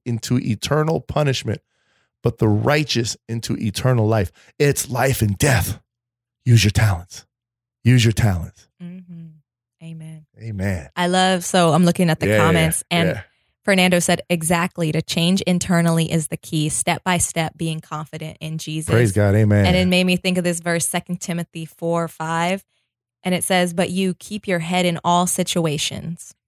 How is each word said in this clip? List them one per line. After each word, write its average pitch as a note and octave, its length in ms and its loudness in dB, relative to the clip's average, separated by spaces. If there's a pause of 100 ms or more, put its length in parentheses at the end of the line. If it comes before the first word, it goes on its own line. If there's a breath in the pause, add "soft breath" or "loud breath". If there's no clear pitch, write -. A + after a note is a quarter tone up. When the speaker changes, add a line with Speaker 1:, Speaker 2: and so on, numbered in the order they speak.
Speaker 1:
into A#2+ 320 -4
eternal D#3 600 -2
punishment, C3+ 640 -2 (600)
but - 180 -2
the A2+ 100 4
righteous A#2 680 0 (140)
into A2+ 280 -6
eternal A2+ 480 0
life." G#2+ 260 0 (280 soft breath)
It's C#3+ 300 0
life B2 320 0
and G2+ 160 0
death. A2 420 0 (640)
Use A#2 220 6
your G#2 60 2
talents. F#2+ 540 -2 (600)
Use B2 180 6
your A2+ 80 4
talents. - 560 -2 (160)
Speaker 2:
Mm-hmm. F3 440 -16 (560)
Amen. D#3+ 420 -16 (140)
Speaker 1:
Amen. G2 580 -4
Speaker 2:
I F3 100 0
love, F#3 380 2
so F3 260 4
I'm E3+ 140 4
looking F3 240 2
at D#3+ 100 0
the G3 80 -2
Speaker 1:
Yeah, G#2+ 80 2
yeah, G#2+ 100 6
Speaker 2:
comments, D#3+ 460 2
Speaker 1:
yeah. F3 80 0
Speaker 2:
and F3+ 100 2
Speaker 1:
Yeah. A2+ 120 -6 (420)
Speaker 2:
Fernando F3+ 360 4
said, F3 300 0
"Exactly. E3+ 640 0
To D#3+ 100 0
change F3 400 0
internally E3+ 680 2
is E3 180 0
the - 80 -8
key. D#3 320 -4
Step - 360 -2
by F3+ 120 0
step, D#3+ 400 -4
being D#3+ 220 -6
confident D#3 640 -12
in D#3 160 -8
Jesus." D#3 360 -6
Speaker 1:
Praise A2+ 200 4
God. G2+ 220 4
Amen. G#2 300 4
Speaker 2:
And F#2+ 120 4
it C3 100 2
made F3+ 180 4
me F3+ 120 2
think F3+ 200 -2
of F3+ 60 -2
this E3+ 160 -2
verse, E3+ 280 -2
Second F3+ 340 -6
Timothy E3+ 440 -8
four E3+ 440 -4
five. E3+ 560 -4 (580)
And F3+ 120 -2
it E3+ 80 -4
says, F3+ 300 0
"But F3 160 -2
you F#3 240 -2
keep - 340 -14
your F3+ 120 0
head F3+ 260 -2
in E3+ 180 -2
all F3 240 2
situations, E3 1080 -4 (140)